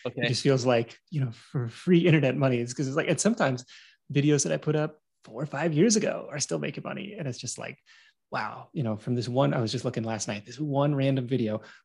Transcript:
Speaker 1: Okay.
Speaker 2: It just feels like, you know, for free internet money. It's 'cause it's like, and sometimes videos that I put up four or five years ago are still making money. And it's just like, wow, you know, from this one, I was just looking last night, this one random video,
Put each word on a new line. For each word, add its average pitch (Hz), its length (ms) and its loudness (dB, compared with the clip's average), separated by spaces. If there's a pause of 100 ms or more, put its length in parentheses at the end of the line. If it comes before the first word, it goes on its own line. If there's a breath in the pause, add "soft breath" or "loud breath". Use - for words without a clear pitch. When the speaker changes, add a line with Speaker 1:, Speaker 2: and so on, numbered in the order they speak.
Speaker 1:
Okay. 120 180 -6
Speaker 2:
It 120 40 2
just 117 160 0
feels 131 220 4
like, 117 320 2 (140)
you 147 100 -2
know, 123 100 -2
for 120 380 -6
free 175 380 4
internet 143 300 4
money. 131 220 2
It's 120 140 -4
'cause 139 140 -2
it's 135 100 -4
like, - 120 0
and - 100 0
sometimes 151 460 0 (480 loud breath)
videos 143 300 4
that 160 100 -2
I 147 40 0
put 151 180 -2
up 156 260 -4 (220)
four 110 200 -12
or - 40 -6
five 160 260 -2
years 208 220 6
ago - 360 -2
are 143 80 -8
still - 200 -4
making 143 240 -6
money. - 360 -10
And 143 80 -6
it's 123 120 -6
just - 200 -10
like, 120 200 -12 (520 soft breath)
wow, 117 420 -8
you 147 100 -2
know, 107 140 -2
from 123 180 -4
this 120 140 -2
one, 139 240 2
I 135 80 0
was 110 100 -2
just 127 140 -4
looking 117 180 -4
last 113 240 -6
night, 101 180 -8
this 120 140 -14
one 143 360 0
random 135 320 0
video, 113 340 -2 (240 loud breath)